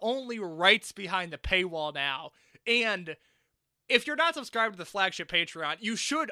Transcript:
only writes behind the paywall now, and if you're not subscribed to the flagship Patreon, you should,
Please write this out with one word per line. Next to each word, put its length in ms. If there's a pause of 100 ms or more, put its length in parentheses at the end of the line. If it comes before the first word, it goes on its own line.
only 340
writes 540
behind 420
the 60
paywall 520
now, 400 (360)
and 480 (720)
if 180
you're 80
not 200
subscribed 400
to 20
the 80
flagship 440
Patreon, 500
you 180
should, 340